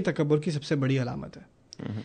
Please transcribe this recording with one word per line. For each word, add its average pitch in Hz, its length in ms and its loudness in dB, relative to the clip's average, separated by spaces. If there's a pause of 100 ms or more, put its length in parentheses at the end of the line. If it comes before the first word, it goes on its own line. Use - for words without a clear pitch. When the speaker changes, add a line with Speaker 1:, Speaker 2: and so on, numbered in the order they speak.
Speaker 1:
تکبر 151 340 4
کی 160 120 0
سب 147 120 -4
سے 156 120 0
بڑی 131 260 2
علامت - 360 -6
ہے۔ - 40 -16 (380)
Speaker 2:
ہمم۔ 107 260 -6